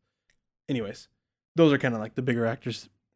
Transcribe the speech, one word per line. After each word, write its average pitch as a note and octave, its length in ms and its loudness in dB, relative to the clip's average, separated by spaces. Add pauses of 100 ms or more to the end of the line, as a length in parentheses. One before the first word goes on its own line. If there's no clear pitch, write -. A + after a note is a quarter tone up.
(680)
Anyways, A2+ 400 -6 (460)
those D#3+ 180 6
are C3+ 60 4
kinda, B2 200 -2
like, G#2+ 160 -10
the C3 80 -4
bigger A#2 240 0
actors A2+ 420 -6 (280)